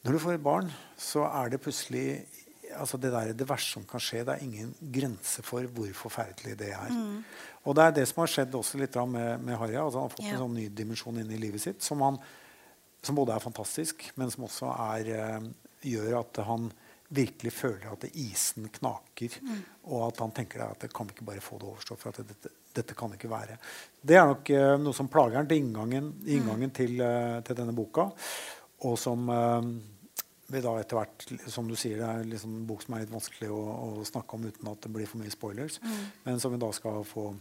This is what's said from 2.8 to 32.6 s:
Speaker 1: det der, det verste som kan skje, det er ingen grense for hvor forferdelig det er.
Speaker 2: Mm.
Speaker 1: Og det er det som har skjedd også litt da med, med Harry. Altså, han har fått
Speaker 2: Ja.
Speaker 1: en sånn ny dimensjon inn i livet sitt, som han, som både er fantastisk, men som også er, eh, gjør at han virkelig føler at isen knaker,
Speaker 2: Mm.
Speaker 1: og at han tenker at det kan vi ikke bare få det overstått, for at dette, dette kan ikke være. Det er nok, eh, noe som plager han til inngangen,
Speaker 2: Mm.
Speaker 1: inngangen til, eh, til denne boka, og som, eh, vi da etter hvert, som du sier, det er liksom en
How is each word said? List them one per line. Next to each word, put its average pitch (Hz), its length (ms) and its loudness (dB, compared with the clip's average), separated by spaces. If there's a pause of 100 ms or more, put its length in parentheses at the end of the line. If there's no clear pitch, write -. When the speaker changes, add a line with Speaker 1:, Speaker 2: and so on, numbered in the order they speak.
Speaker 1:
det 131 100 2
der, 113 220 2
det 127 160 -2
verste - 260 0
som 104 100 -8
kan 120 140 -8
skje, 113 260 -2
det 135 120 0
er 139 80 -8
ingen 113 260 -6 (220)
grense 123 500 -2
for 123 240 -2
hvor 117 320 -4
forferdelig 110 600 -6
det 104 120 -6
er. 98 240 -4
Speaker 2:
Mm. 214 300 -4 (400)
Speaker 1:
Og 139 100 4
det 151 140 10
er 156 80 6
det 139 100 6
som - 160 0
har 160 80 4
skjedd 131 240 2
også 127 240 -2
litt 135 160 0
da 120 100 2
med, 120 380 -2
med 120 160 -2
Harry. 113 160 0
Altså, 131 240 0
han 131 80 -2
har - 80 -8
fått 208 140 -6
Speaker 2:
Ja. - 80 -2
Speaker 1:
en 127 80 0
sånn 120 100 -2
ny 110 140 -2
dimensjon 113 500 -4
inn 110 140 -4
i 110 100 -4
livet 104 220 -4
sitt, 196 180 -6
som 143 240 2
han, 139 140 2 (840)
som 143 160 0
både 123 160 4
er 110 80 0
fantastisk, - 640 -6 (100)
men 131 140 -2
som 120 160 -8
også 127 240 -4
er, 113 460 -2
eh, 110 320 -4 (420)
gjør 113 300 0
at 110 260 -4
han 117 240 0 (400)
virkelig 127 440 0
føler 101 380 -4
at - 120 -10 (100)
isen 107 540 -2
knaker, - 760 -6
Speaker 2:
Mm. 233 160 -4 (280)
Speaker 1:
og 117 220 0
at 117 100 -6
han 113 140 -2
tenker 117 300 -6
at 107 180 -6
det 113 120 -8
kan 110 140 -6
vi 101 80 -12
ikke 117 120 -12
bare 101 140 -8
få - 180 -12
det - 100 -10
overstått, 101 320 -12
for - 100 -8
at 104 160 -12
dette, - 240 -14 (240)
dette - 220 -4
kan 113 160 -6
ikke 110 180 -10
være. 113 280 -6 (460)
Det 156 120 12
er 180 100 12
nok, - 240 4
eh, 139 260 8
noe 143 160 2
som 135 160 0
plager 123 280 8
han 147 100 2
til 151 160 6
inngangen, 123 500 -2
Speaker 2:
Mm. - 140 -10
Speaker 1:
inngangen 131 480 2
til, 123 260 0
eh, 120 420 2
til 123 120 -4
denne 120 200 -2
boka, 156 360 2 (720)
og 120 160 2
som, 120 320 0
eh, 117 300 4 (880)
vi 135 100 0
da 120 200 0
etter 110 180 -2
hvert, - 500 -6
som 113 200 -4
du 113 80 -4
sier, 110 220 -2
det 113 100 -2
er 113 160 -2
liksom 113 320 -8
en 113 100 -6